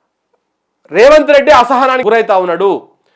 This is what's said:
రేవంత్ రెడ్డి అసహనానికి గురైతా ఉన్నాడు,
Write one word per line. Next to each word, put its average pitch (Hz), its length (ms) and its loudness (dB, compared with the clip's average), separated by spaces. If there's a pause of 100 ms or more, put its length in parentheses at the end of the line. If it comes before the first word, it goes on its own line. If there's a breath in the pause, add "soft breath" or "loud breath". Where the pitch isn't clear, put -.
(920)
రేవంత్ 285 400 2
రెడ్డి 277 200 2
అసహనానికి 254 580 0
గురైతా 220 280 -2
ఉన్నాడు, 180 500 -4 (280)